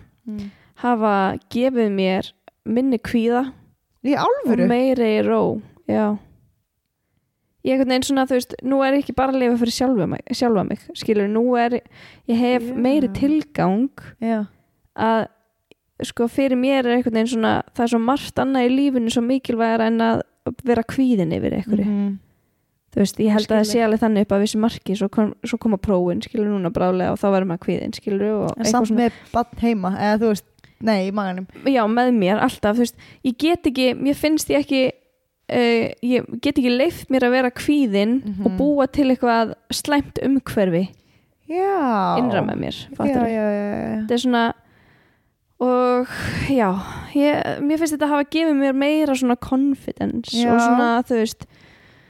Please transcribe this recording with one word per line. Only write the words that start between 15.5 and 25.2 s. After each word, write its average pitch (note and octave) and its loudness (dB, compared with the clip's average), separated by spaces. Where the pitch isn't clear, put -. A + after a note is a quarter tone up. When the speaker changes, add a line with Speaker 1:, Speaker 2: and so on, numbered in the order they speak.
Speaker 2:
sko, A#3+ -2
fyrir C4+ 0
mér C4 2
er A#3+ 2
einhvern A#3+ 0
veginn A3+ 0
svona, A3 2
það - -2
er A#3 2
svo A#3 2
margt B3+ -2
annað B3+ 2
í B3+ 2
lífinu C4 0
svo A#3 0
mikilvægara A3+ 0
en A3+ 2
að A3+ 0
vera A#3 2
kvíðin G#3+ 0
yfir - -2
einhverju. G#3 0
Speaker 1:
Mhm. G3+ -2
Speaker 2:
Þú - -4
veist, G3 0
ég G#3+ 4
held G#3+ 2
Speaker 1:
Ég - -4
Speaker 2:
að G#3+ 4
það G#3+ 2
Speaker 1:
skil G#3+ -4
Speaker 2:
sé A3+ 0
Speaker 1:
þig. A#3 2
Speaker 2:
alveg A3 0
þannig A3 2
upp G#3+ -2
að G3 2
vissu G#3+ -2
marki, G#3+ -2
svo G#3+ -2
kom, G#3+ 0